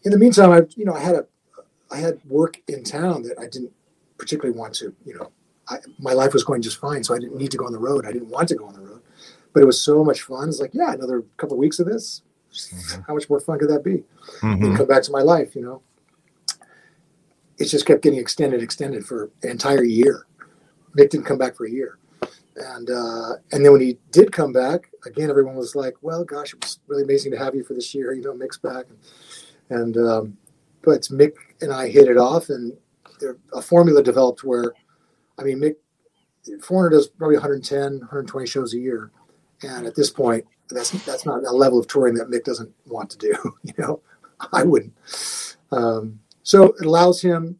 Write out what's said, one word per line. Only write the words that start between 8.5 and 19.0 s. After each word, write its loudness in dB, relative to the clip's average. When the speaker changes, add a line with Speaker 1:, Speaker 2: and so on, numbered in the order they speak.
Speaker 1:
to -2
go -12
on -20
the -20
road, -20
but 8
it 8
was 2
so 2
much -2
fun. -10
It's -8
like, -8
"Yeah, -2
another -6
couple -8
of -4
weeks 0
of 0
this. -8
Speaker 2:
Mm-hmm. -16
Speaker 1:
How -6
much -6
more 0
fun -6
could 0
that 0
be?" -4
Speaker 2:
Mm-hmm. 0
Speaker 1:
And 2
come 2
back 4
to -10
my 0
life, 2
you -10
know. -14
It -2
just -2
kept 6
getting 2
extended, -4
extended -10